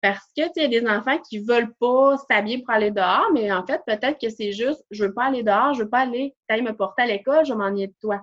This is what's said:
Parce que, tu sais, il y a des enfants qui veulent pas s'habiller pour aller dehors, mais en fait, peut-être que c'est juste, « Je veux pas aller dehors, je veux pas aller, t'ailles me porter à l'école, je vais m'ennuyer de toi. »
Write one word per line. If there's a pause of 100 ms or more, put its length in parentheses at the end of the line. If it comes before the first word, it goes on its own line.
Parce (100)
que,
tu
sais,
il
y
a
des
enfants (100)
qui
veulent
pas (140)
s'habiller
pour
aller
dehors,
mais
en
fait,
peut-être
que
c'est
juste, «
Je
veux
pas
aller
dehors,
je
veux
pas
aller, (100)
t'ailles
me
porter
à
l'école,
je
vais
m'ennuyer
de
toi. »